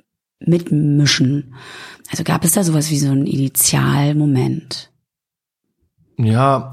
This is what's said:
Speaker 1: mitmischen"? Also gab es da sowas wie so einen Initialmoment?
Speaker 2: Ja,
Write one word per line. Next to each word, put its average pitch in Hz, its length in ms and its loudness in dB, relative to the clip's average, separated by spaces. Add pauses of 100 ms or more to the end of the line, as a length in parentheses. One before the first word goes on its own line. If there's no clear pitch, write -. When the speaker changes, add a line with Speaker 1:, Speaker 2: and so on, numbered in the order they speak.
(400)
Speaker 1:
mitmischen"? 147 1160 0 (540)
Also - 140 -8
gab 165 220 -2
es 165 80 0
da 202 100 2
sowas 156 260 0
wie 143 100 0
so 143 120 0
einen 139 160 0
Initialmoment? 139 1600 0 (1300)
Speaker 2:
Ja, 127 560 2